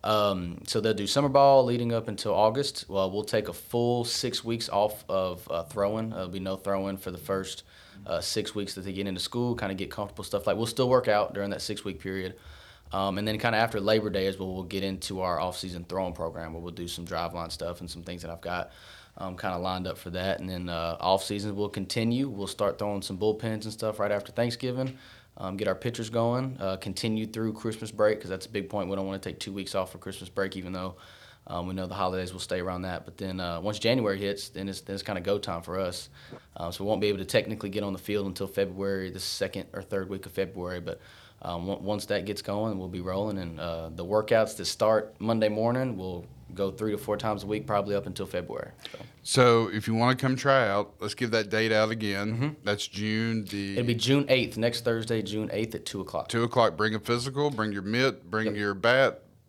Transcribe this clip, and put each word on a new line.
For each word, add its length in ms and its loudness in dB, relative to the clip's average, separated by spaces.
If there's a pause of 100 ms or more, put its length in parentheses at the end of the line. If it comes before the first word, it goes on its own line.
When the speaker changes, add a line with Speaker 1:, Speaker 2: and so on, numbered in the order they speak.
Speaker 1:
Um, 600 2
so 160 0
they'll 140 4
do 100 -2
summer 240 2
ball 340 10
leading 300 2
up 140 0
until 260 -2
August. 560 4
Well, 220 2
we'll 120 -2
take 260 0
a 40 -6
full 500 2
six 400 -2
weeks 240 -2
off 400 2
of, 440 -2
uh, 120 0
throwing. 460 0
There'll 180 -4
be 120 -6
no 160 -2
throwing 420 -2
for 140 -8
the 80 -10
first, 440 -4 (440)
uh, 120 0
six 360 -4
weeks 180 -4
that 80 -10
they 120 -6
get 120 -2
into 160 -4
school, 340 0
kinda 200 -2
get 160 -6
comfortable, 320 -8
stuff 240 -2
like, 100 2
we'll 80 0
still 240 2
work 180 6
out 280 4
during 160 -2
that 100 -6
six-week 380 -6
period. 340 -6 (580)
Um, 280 0
and 80 0
then 100 0
kinda 220 2
after 200 2
Labor 300 4
Day 160 0
is 140 -2
where 100 -4
we'll 140 -4
get 200 -4
into 380 -4
our 180 2
off-season 480 -4
throwing 260 -2
program, 400 -6
where 100 -8
we'll 100 -8
do 140 -8
some 180 -8
drive 300 -4
line 160 -6
stuff 280 -6
and 100 -10
some 120 -12
things 220 -10
that 80 -8
I've 100 -12
got, 300 -4 (480)
um, 180 -6
kinda 220 -4
lined 260 -2
up 140 -6
for 100 -10
that. 300 -2
And 100 -6
then, 180 -6
uh, 320 -2
off-season 560 2
will 140 0
continue. 580 0
We'll 200 -6
start 320 0
throwing 240 -2
some 160 -6
bullpens 460 2
and 60 -6
stuff 280 -2
right 120 2
after 200 -2
Thanksgiving. 680 -2 (400)
Um, 180 -6
get 140 0
our 60 2
pitchers 340 -4
going, 500 0
uh, 160 0
continue 500 -2
through 280 -2
Christmas 360 -6
break, 300 4
'cause 100 -12
that's 160 -6
a 40 -18
big 200 -4
point. 200 -2
We 80 -2
don't 100 -2
wanna 100 -4
take 220 -8
two 140 -8
weeks 200 -6
off 200 0
for 40 -14
Christmas 320 -12
break, 280 -2
even 160 -8
though, 220 -6 (520)
um, 200 -4
we 60 -4
know 140 -4
the 80 -8
holidays 380 0
will 80 -10
stay 180 -2
around 220 -4
that. 240 -6
But 120 -16
then, 220 -6
uh, 220 -4
once 180 -4
January 400 4
hits, 300 -4
then 180 -8
it's, 140 -8
then 120 -8
it's 100 -6
kinda 180 -4
go 180 2
time 220 -4
for 180 -4
us. 300 -4 (480)
Um, 160 -4
so 100 -6
we 60 0
won't 100 4
be 80 4
able 120 2
to 60 -4
technically 440 2
get 120 -2
on 120 -2
the 60 -6
field 280 -2
until 180 -4
February, 640 -2
the 120 -8
second 520 -4
or 80 -8
third 280 -4
week 160 -6
of 80 -14
February. 480 -4
But 180 -8 (420)
um, 280 -4
on-, 140 -4
once 220 -2
that 200 0
gets 160 -4
going, 360 -2
we'll 100 -6
be 140 -6
rolling, 360 -2
and, 220 -6
uh, 360 -4
the 100 -6
workouts 520 4
that 80 -6
start 540 2
Monday 300 4
morning 480 2
will 280 -6 (280)
go 160 0
three 220 -2
to 60 -2
four 200 0
times 260 -2
a 40 -8
week, 180 -2
probably 300 2
up 100 0
until 200 -6
February. 460 -6 (200)
So. 80 -16 (240)
Speaker 2:
So 500 8
if 140 -2
you 80 2
wanna 200 6
come 200 2
try 320 6
out, 320 0
let's 140 -4
give 180 0
that 180 4
date 220 4
out 180 6
again. 440 0
Speaker 1:
Mm-hmm. 160 0 (140)
Speaker 2:
That's 240 0
June 580 0
the 280 -4
Speaker 1:
It'll 120 2
be 100 2
June 340 4
eighth, 280 2
next 260 0
Thursday, 380 0
June 320 -4
eighth 220 -2
at 100 -8
two 160 -6
o'clock. 260 -4
Speaker 2:
Two 160 2
o'clock. 340 4
Bring 160 2
a 60 -2
physical, 500 0
bring 220 -2
your 120 -4
mitt, 460 2
bring 180 0
Speaker 1:
Yep. 80 0
Speaker 2:
your 180 0
bat. 480 6 (280)